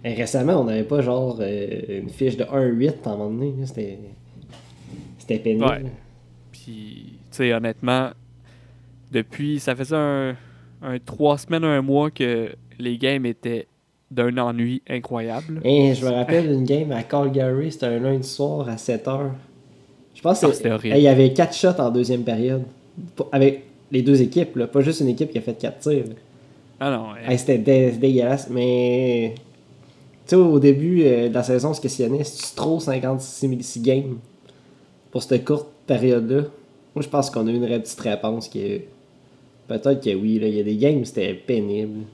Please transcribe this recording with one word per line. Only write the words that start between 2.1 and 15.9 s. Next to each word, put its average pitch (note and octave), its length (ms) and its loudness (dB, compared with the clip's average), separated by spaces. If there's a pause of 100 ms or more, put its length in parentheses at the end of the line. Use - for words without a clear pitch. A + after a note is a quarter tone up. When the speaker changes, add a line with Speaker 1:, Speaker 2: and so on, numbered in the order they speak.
Speaker 1:
fiche B2+ 260 -2
de B2 80 -4
un C3+ 220 0
huit B2 380 0
à A2+ 60 -6
un G#2 60 -6
moment G#2 140 -6
donné, C3+ 280 -6
là. C3 80 -8
C'était, G#2 320 -10 (1200)
c'était A2 220 -4
pénible. A2+ 260 0
Speaker 2:
Ouais. B2 160 0 (720)
Puis, A2 640 -18 (160)
tu - 60 -16
sais, B2 160 2
honnêtement, B2 580 -2 (1000)
depuis, C#3+ 480 -4
ça C3 160 -4
faisait C3+ 220 -6
un, C#3 400 -2 (460)
un B2+ 180 -8
trois D3 360 0
semaines, E3 280 -4
un C#3+ 180 2
mois C#3+ 300 0
que A#2+ 420 -4 (240)
les A#2+ 180 -4
games C3 300 0
étaient A#2 400 -6 (440)
d'un B2 260 0
ennui A#2+ 520 -2
incroyable. B2+ 760 -6
Speaker 1:
Et C#3 300 6